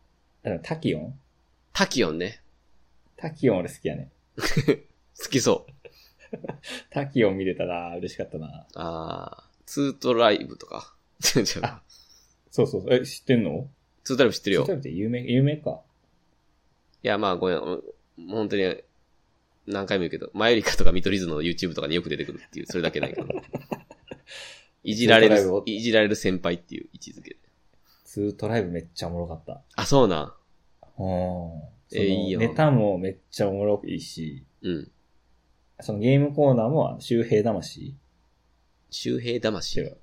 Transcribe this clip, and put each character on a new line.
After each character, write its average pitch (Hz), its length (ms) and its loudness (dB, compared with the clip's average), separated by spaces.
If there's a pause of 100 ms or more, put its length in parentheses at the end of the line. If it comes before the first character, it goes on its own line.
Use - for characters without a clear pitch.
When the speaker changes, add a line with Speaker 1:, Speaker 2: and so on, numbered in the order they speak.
(440)
Speaker 1:
<laughs> - 0 -
あ 120 60 -6
の、 87 100 -6
タ - 160 -8
キ 131 140 -4
ヨ 78 100 -4
ン？ 117 180 -12 (540)
Speaker 2:
タ 190 160 0
キ - 120 -2
ヨ 85 120 0
ン 80 60 -6
ね。 95 220 -8 (760)
Speaker 1:
タ 160 160 -12
キ 139 140 -2
ヨ 110 80 4
ン 92 40 0
俺 90 120 -6
好 - 40 -16
き - 140 -10
や - 80 -6
ね。 - 160 -14 (100)
Speaker 2:
<laughs> - 140 -20
好 - 80 -6 (840)
き 131 100 0
そ 110 280 0
う。 - 40 -20 (580)
Speaker 1:
<laughs> - 80 -12 (520)
タ 143 160 -6
キ 139 140 0
ヨ 101 120 4
ン 95 40 -4
見 95 80 -4
れ 90 120 -2
た 90 80 -6
ら 87 320 -8
嬉 90 180 -10
し - 20 -20
か - 80 -8
っ - 60 -12
た - 80 -12
な。 78 360 -16
Speaker 2:
あ 82 680 -10
ー。 - 40 -20 (200)
ツ - 140 -6
ー 143 180 -4
ト 127 160 0
ラ 117 160 6
イ - 140 0
ブ - 120 -14
と - 100 -20
か。 - 280 -16 (160)
<laughs> - 240 -2
違 127 60 6
う - 20 4
違 - 160 -4
う。 - 40 -6
Speaker 1:
あ、 - 200 -6 (680)
そ - 100 2
う 110 60 4
そ 101 100 -4
う 92 40 -6
そ 98 60 -8
う。 131 60 4
え、 127 100 2
知 - 180 -14
っ - 20 -20
て 131 100 4
ん 117 80 4
の？ 87 260 -6 (360)
Speaker 2:
ツ 135 100 -4
ー - 20 -2
ト 131 60 6
ラ 127 40 8
イ - 40 4
ブ - 40 -2
知 - 60 -10
っ - 40 -18
て 104 60 0
る 95 60 4
よ。 73 80 4
Speaker 1:
ツ - 0 -
ー - 20 -2
ト 202 80 0
ラ - 0 -
イ - 80 -2
ブ - 60 -10
っ - 40 -10
て 82 40 -8
有 101 120 -2
名、 123 140 -4
有 123 200 2
名 147 140 2
か。 - 240 -8 (1200)
Speaker 2:
い - 60 -2
や、 104 100 0
ま 104 120 0
あ、 90 60 0
ご 92 120 0
め 90 60 2
ん。 78 40 -2 (680)
本 107 200 -4
当 101 80 -2
に、 92 200 0 (880)
何 98 200 -6
回 98 120 0
も 90 40 0
言 82 60 -2
う 76 40 -8
け - 60 -8
ど、 - 160 -12
マ 107 160 2
ユ 120 60 6
リ 104 60 2
カ - 140 -2
と - 80 10
か - 80 12
見 92 100 4
取 98 140 2
り 95 40 -2
図 92 60 -4
の 78 160 -2
YouTube 85 320 -2
と 76 60 -8
か 71 80 -4
に 80 80 0
よ 87 60 0
く 85 60 -10
出 76 80 -4
て 73 80 -6
く 71 60 -8
る 76 160 -14
っ - 40 -20
て - 100 -10
い - 20 -8
う、 - 40 -14
そ - 100 -10
れ 87 80 0
だ 82 80 -2
け 76 80 -6
だ 69 80 -4
け - 80 -12
ど。 - 100 -8 (800)
<laughs> - 800 -20
い 107 100 -4
じ 113 140 2
ら 113 100 10
れ 110 100 10
る、 107 100 8
Speaker 1:
ツ 98 40 6
ー 95 40 2
ト - 20 0
ラ - 0 -
イ - 20 0
ブ 95 60 2
を 101 100 -4
Speaker 2:
い 107 140 -4
じ 117 100 0
ら 110 120 6
れ 107 40 4
る 104 80 0
先 92 260 -2
輩 87 140 -2
っ 90 40 -6
て - 180 -16
い - 80 -12
う - 80 -18
位 - 60 -20
置 - 120 -18
づ - 120 -20
け - 80 -20
で。 - 60 -20 (680)
Speaker 1:
ツ - 160 -8
ー 104 160 -2
ト 107 100 -6
ラ 113 120 0
イ 107 40 2
ブ 87 80 -6
め 85 120 -6
っ 82 120 -18
ち - 80 -10
ゃ 90 60 -6
お - 20 -8
も 85 100 -6
ろ 85 60 -6
か 82 80 -12
っ 80 100 -16
た。 - 200 -16 (100)
Speaker 2:
あ、 170 100 -4
そ 139 200 6
う 107 40 6
な 82 120 0
ん。 67 120 -10 (640)
Speaker 1:
う 98 60 -6
ん。 90 580 -6 (300)
Speaker 2:
え、 98 140 0
い 98 220 0
い - 20 -2
よ。 90 80 -2
Speaker 1:
そ 113 80 4
の 117 60 -6
ネ - 40 -14
タ 156 140 4
も 104 280 2
め 95 120 -4
っ 95 60 -10 (160)
ち - 100 -2
ゃ 101 60 2
お 95 60 -2
も 101 100 -2
ろ 104 200 0
い 82 160 -8
し。 71 440 -12 (180)
Speaker 2:
う - 80 -4
ん。 80 220 -6 (880)
Speaker 1:
そ - 120 -8
の 104 60 -6
ゲ 123 180 4
ー 143 40 6
ム 143 120 0
コ 143 200 4
ー - 20 4
ナ 113 120 2
ー - 40 -2
も、 151 200 0
あ - 40 -8
の、 - 60 -14
周 117 240 0
平 107 180 2
魂。 110 540 -6 (920)
Speaker 2:
周 123 300 -6
平 120 220 -4
魂。 101 500 -2 (120)